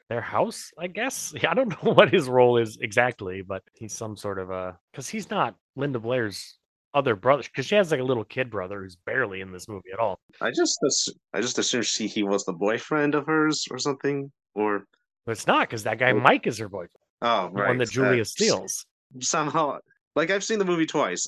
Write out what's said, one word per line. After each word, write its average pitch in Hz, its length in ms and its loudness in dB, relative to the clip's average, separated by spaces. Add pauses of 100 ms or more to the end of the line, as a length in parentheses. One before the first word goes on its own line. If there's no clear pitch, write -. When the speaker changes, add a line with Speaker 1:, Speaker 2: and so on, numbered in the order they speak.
Speaker 1:
their 117 120 -2
house, 123 560 -2
I 170 100 -8
guess. 208 500 -6
<laughs> - 40 -2
Yeah, 160 100 2
I - 40 0
don't 247 140 2
know 196 240 0
what 165 200 8
his 151 160 2
role 123 280 6
is 113 240 0
exactly, 107 600 0
but 95 220 -8 (100)
he's 107 200 -14
some 110 240 -8
sort 98 220 -6
of 92 120 -8
a, 92 280 -8 (140)
'cause 135 160 -12
he's 214 200 -8
not 156 260 0 (200)
Linda 135 240 -2
Blair's 113 580 -4 (360)
other 135 240 4
brother, 127 260 2 (120)
'cause 131 100 -2
she 202 100 0
has, 190 160 4
like, 143 100 2
a - 20 -2
little 123 220 0
kid 127 240 -4
brother 98 340 -6
who's 92 120 -14
barely 104 460 -4
in 95 100 -10
this 90 160 -14
movie 95 260 -12
at 101 60 -8
all. 104 220 0 (200)
Speaker 2:
I 117 100 0
just 320 320 0
assu-, - 340 0 (160)
I 101 80 0
just 123 180 -2
assumed 110 260 0
she, - 220 -2
he 101 160 0
was 98 220 2
the 92 80 -4
boyfriend 135 600 0
of 143 100 0
hers 156 460 2
or - 60 -8
something, 139 540 -4 (220)
or 101 320 0 (400)
Speaker 1:
But 117 80 -6
it's - 140 -6
not, 269 220 2
'cause 110 140 -8
that 113 140 -2
guy 127 160 4
Speaker 2:
Or - 0 -
Speaker 1:
Mike 131 340 4
is 110 120 -4
her 107 100 -6
boyfriend. 92 220 -12 (300)
Speaker 2:
Oh, 107 340 2
Speaker 1:
The 101 80 0
one 123 140 2
Speaker 2:
right, - 20 -2
Speaker 1:
that 123 100 0
Julia 123 360 2
Speaker 2:
uh, - 0 -
Speaker 1:
steals. 107 600 -2 (360)
Speaker 2:
somehow, 151 580 0 (360)
like, 165 160 2
I've 196 120 0
seen 220 160 0
the 190 60 4
movie 170 220 2
twice, 104 400 0